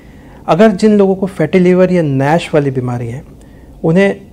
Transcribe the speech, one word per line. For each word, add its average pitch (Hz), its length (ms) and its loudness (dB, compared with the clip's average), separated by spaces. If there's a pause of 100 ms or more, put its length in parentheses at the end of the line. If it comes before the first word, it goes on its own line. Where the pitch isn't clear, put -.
(480)
अगर 202 240 4
जिन 208 260 2
लोगों 190 180 2
को 190 120 -6
fatty 175 320 -2
liver 180 320 2
या 175 100 0
NASH 143 520 -2
वाली 143 180 0
बीमारी 120 360 -6
है, 127 160 -12 (600)
उन्हें 190 380 0 (120)